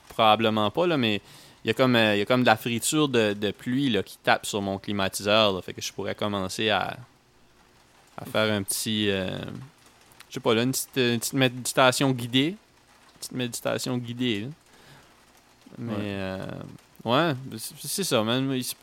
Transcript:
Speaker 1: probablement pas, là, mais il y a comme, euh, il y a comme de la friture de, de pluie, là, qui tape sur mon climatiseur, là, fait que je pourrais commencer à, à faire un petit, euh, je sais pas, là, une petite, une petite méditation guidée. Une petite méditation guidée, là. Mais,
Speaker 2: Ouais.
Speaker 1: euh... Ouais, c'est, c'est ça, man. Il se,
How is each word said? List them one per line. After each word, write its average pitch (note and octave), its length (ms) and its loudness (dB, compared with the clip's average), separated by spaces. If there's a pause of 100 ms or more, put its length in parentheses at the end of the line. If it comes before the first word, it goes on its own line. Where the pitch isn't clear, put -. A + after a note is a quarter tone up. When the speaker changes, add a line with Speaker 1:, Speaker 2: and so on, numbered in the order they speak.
Speaker 1:
probablement G#2+ 640 4
pas, E3+ 160 0
là, E3 80 2
mais A2 240 0 (440)
il A2 40 -2
y - 20 0
a A2 40 2
comme, B2+ 200 4
euh, A2 220 6
il - 20 2
y G2+ 40 2
a - 20 0
comme B2+ 180 2
de B2 40 4
la A2 100 6
friture C3+ 520 0
de, A2+ 260 2
de G#2 180 -2
pluie, C3 360 -2
là, G2+ 140 2
qui - 160 -12
tape - 260 2
sur G#2+ 160 -4
mon G2 180 -2
climatiseur, G2+ 760 2
là, F2+ 100 -4
fait - 120 -12
que A2 60 -12
je - 120 -8
pourrais G2+ 240 -6
commencer G#2 540 -2
à, G2 260 0 (1200)
à - 80 -12
faire A2 280 0
un G2+ 120 -2
petit, G#2+ 440 -2
euh, F#2+ 220 -2 (1000)
je - 60 -20
sais C3+ 60 -6
pas, B2 140 2
là, A2+ 100 2
une C3 80 0
petite, - 240 -6
une A#2+ 240 2
petite - 140 -6
méditation C3 760 2
guidée. B2+ 380 0
Une - 720 -16
petite - 120 -12
méditation B2 680 -4
guidée, A#2+ 420 -4
là. A#2 80 -8 (1300)
Mais, A#2 160 -8
Speaker 2:
Ouais. G#2 80 -6
Speaker 1:
euh... G2 440 -6 (580)
Ouais, C#3+ 300 2 (220)
c'est, - 180 -12 (140)
c'est G3 160 -4
ça, B2+ 180 2
man. C3 300 0
Il B2+ 100 -2
se, - 200 -8